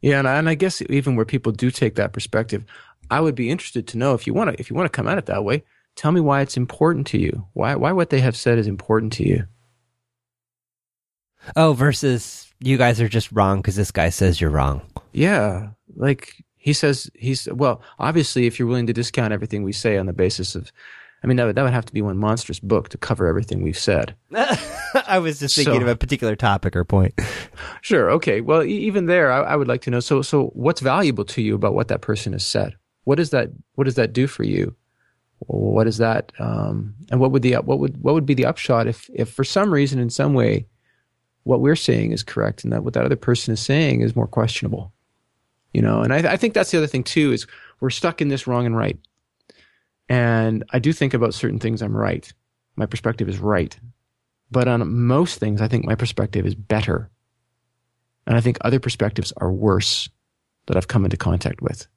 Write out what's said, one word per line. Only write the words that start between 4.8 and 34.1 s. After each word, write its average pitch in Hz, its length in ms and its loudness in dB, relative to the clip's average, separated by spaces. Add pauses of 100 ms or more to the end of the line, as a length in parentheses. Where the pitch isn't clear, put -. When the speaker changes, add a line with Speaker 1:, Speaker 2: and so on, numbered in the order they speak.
Speaker 1:
come - 180 -4
at 101 120 0
it - 80 -8
that 98 160 -2
way, 120 200 0 (320)
tell 151 160 0
me 180 100 4
why 139 200 4
it's 135 160 -4
important 143 500 0
to - 120 0
you. - 340 -2
Why, 139 220 0
why 139 160 0
what 180 180 0
they 135 120 4
have 127 140 2
said 120 220 2
is 110 100 2
important 110 460 0
to 104 140 -2
you. 92 160 2 (2000)
Speaker 2:
Oh, 160 180 6
versus 127 840 0
you 131 180 2
guys 120 220 4
are 113 100 2
just 110 220 -2
wrong 98 300 2
'cause 95 140 -2
this 98 160 0
guy 85 180 2
says 87 320 2
you're 82 80 2
wrong. 69 320 0 (300)
Speaker 1:
Yeah. 107 580 0 (260)
Like, - 380 -2 (240)
he 147 160 -2
says, 143 400 0
he's, 127 380 -6
well, 123 300 0 (180)
obviously, 139 480 2
if 113 100 -2
you're 120 100 0
willing 120 200 0
to 117 60 0
discount 117 400 -2
everything 104 300 -4
we 95 100 -4
say 107 240 0
on 95 100 0
the 92 60 -4
basis 92 420 -2
of, 90 160 -10 (520)
I - 40 -2
mean, 123 100 4
that 120 80 2
would, 104 100 0
that 131 80 2
would 127 100 2
have 120 120 0
to - 80 -20
be 107 80 -2
one 98 160 -2
monstrous 107 420 -2
book 98 300 0
to - 80 -14
cover - 300 -2
everything 95 340 -2
we've 80 160 -2
said. 80 460 0
Speaker 2:
<laughs> - 120 -12 (720)
I 190 120 2
was 156 200 -4
just 139 160 0
thinking 143 200 4
Speaker 1:
So 117 60 4
Speaker 2:
of 120 60 0
a 120 80 2
particular 120 400 -2
topic 101 400 0
or 90 80 2
point. 95 300 4 (680)
Speaker 1:
Sure. 127 300 4
Okay. 127 300 2
Well, 151 220 2
e-, - 80 -2 (140)
even 202 220 0
there, 165 240 4
I, 131 100 2
I - 140 0
would 139 120 0
like 123 160 -2
to 127 80 -4
know. 120 80 2
So, 135 240 0
so 135 300 2
what's 143 280 -2
valuable 131 440 2
to - 160 -4
you 107 140 0
about 101 200 0
what 110 140 0
that 98 120 -2
person 104 320 -4
has 95 120 -4
said? 101 300 -2 (280)
What 139 120 2
does 160 160 0
that, 131 180 0 (260)
what 139 100 0
does 131 100 -2
that 113 180 0